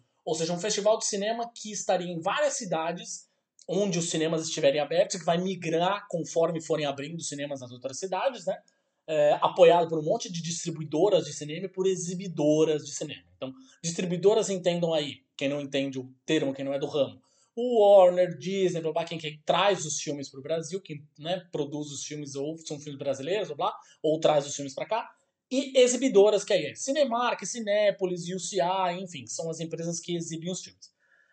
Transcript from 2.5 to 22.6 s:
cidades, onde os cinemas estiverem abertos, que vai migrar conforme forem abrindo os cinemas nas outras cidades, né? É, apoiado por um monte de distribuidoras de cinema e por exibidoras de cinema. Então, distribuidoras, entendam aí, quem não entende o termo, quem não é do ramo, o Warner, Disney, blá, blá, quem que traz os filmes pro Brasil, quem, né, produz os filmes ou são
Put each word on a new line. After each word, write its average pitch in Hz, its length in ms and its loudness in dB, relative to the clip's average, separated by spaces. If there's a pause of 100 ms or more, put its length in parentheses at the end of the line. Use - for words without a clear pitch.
cidades, 175 760 -6 (380)
onde 185 300 0
os 170 120 -2
cinemas 165 340 0
estiverem 147 360 2
abertos, 170 400 0
que 156 60 -14
vai 170 120 2
migrar 180 720 -2
conforme 165 520 0
forem 156 240 -2
abrindo 143 320 -6
os 156 100 -8
cinemas 143 340 -8
nas 120 100 -14
outras 127 260 -10
cidades, 190 480 -4
né? 202 120 -2 (500)
É, 151 340 4
apoiado 170 480 8
por 160 100 0
um 151 40 -2
monte 208 280 -2
de 170 100 -8
distribuidoras 156 840 0
de 143 80 -12
cinema 156 320 -8
e 185 40 -8
por 190 180 -2
exibidoras 156 1000 0
de - 80 -14
cinema. 139 300 -10 (120)
Então, 131 160 -8 (320)
distribuidoras, 180 640 2
entendam 175 440 0
aí, 147 300 -2 (120)
quem 139 140 -2
não 143 100 -2
entende 139 400 -4
o 127 140 -10 (100)
termo, 143 300 0
quem 139 100 -8
não 139 100 -4
é 139 60 -4
do 147 60 -4
ramo, 135 340 -2 (360)
o 233 260 2
Warner, 180 560 8
Disney, 175 420 0
blá, 156 140 -2
blá, 165 100 0
quem 160 140 -8
que 151 260 -10
traz 180 420 2
os 147 140 -6
filmes 143 300 -8
pro 135 120 -18
Brasil, 156 380 -6
quem, 151 260 -14 (120)
né, 175 340 -6
produz 147 400 -6
os 135 120 -10
filmes 147 320 -10
ou 151 240 -6
são 147 200 -12